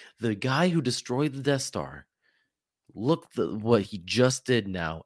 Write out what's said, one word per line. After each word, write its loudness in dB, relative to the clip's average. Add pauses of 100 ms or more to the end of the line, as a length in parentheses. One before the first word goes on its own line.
(200)
The 0
guy 2
who 2
destroyed -2
the -8
Death 2
Star, -8 (880)
look -2
the, -2
what 4
he -8
just 2
did 2
now, -4